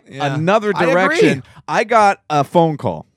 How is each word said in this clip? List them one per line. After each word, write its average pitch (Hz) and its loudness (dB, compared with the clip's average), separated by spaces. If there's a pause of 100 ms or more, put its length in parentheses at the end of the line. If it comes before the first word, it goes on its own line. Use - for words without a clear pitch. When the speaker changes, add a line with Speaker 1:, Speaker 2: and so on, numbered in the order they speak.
Speaker 1:
Yeah. 139 -6
Speaker 2:
another 202 0
Speaker 1:
I - -2
agree. - 0
Speaker 2:
direction. 190 2 (240)
I 175 -2
got 214 2
a 147 0
phone 165 0
call. 85 -6 (120)